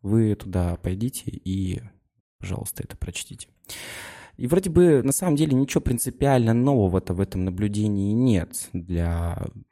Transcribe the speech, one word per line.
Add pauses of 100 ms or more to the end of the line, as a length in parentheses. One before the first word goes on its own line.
Вы
туда
пойдите
и, (560)
пожалуйста,
это
прочтите. (880)
И
вроде
бы
на
самом
деле
ничего
принципиально
нового-то
в
этом
наблюдении
нет
для (260)